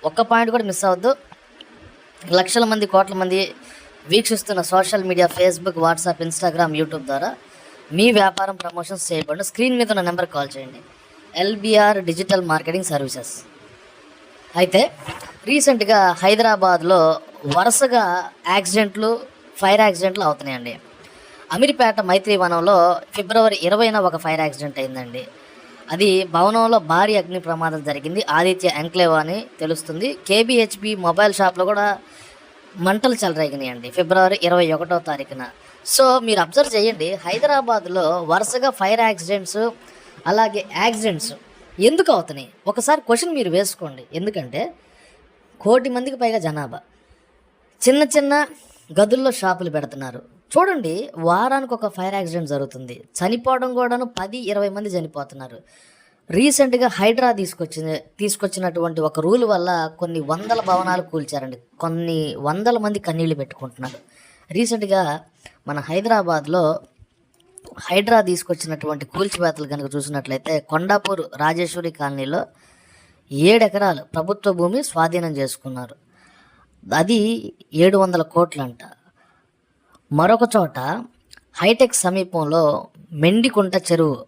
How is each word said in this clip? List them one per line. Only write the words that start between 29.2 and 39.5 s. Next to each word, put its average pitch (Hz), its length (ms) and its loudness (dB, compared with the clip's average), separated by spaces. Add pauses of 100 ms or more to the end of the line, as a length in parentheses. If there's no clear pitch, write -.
అని 165 180 -4 (220)
తెలుస్తుంది. 160 480 -6 (200)
కేబిహెచ్పి 214 600 2 (160)
మొబైల్ 196 320 4
షాప్లో 180 320 2
కూడా 202 160 0 (1000)
మంటలు 220 360 2
చెలరేగినాయండి 139 760 -4
ఫిబ్రవరి 185 400 4 (120)
ఇరవై 175 260 4
ఒకటో 170 240 -2 (100)
తారీఖున. 135 360 -8 (500)
So, 269 100 6 (220)
మీరు 208 180 2
అబ్జర్వ్ 269 320 2
చేయండి, 202 320 0 (160)
హైదరాబాద్లో 220 840 0 (240)
వరుసగా 233 400 0 (100)
ఫైర్ 214 280 2
యాక్సిడెంట్స్, 190 520 -4 (680)